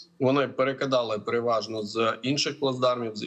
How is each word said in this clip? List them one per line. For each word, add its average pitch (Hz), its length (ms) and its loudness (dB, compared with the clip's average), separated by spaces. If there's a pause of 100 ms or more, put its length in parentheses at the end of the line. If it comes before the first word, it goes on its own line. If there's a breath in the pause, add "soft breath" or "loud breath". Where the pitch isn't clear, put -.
(200 loud breath)
Вони 135 280 4
перекидали 131 680 0
переважно 113 640 -2
з 113 400 0
інших 143 380 -2
плацдармів, 123 560 0
з 113 100 -6